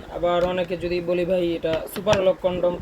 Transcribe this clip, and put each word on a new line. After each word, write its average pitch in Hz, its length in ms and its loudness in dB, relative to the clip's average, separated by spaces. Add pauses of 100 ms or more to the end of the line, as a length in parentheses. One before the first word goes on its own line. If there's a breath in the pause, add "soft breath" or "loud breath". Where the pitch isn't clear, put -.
(140)
আবার 175 300 2
অনেকে 180 340 0
যদি 175 240 -2
বলি, 175 240 0
"ভাই, 175 300 0
এটা 160 260 -2 (140)
সুপার 202 280 2
লক 185 180 4
কন্ডম", 175 400 0